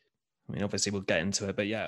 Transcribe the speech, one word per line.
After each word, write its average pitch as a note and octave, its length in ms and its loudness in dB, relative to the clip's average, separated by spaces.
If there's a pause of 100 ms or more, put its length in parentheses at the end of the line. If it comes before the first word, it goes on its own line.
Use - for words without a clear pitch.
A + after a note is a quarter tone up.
(480)
I - 40 -8
mean, G2 120 -2
obviously G2+ 280 0
we'll G2+ 100 0
get F#2+ 200 2
into G2 260 0
it, F#2+ 80 -4
but G2+ 120 0
yeah, G#2 200 -2